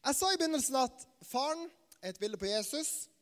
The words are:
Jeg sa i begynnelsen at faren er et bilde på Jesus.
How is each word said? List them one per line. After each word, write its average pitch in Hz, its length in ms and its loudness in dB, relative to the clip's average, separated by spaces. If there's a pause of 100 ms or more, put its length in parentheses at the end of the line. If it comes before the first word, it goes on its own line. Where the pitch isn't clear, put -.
Jeg 277 160 2
sa 381 140 4
i 349 80 0
begynnelsen 294 400 2
at 247 240 -2 (240)
faren 311 360 -2 (360)
er 185 100 -8
et - 80 -12
bilde 208 220 -4
på 196 80 -2
Jesus. 214 420 -2 (300)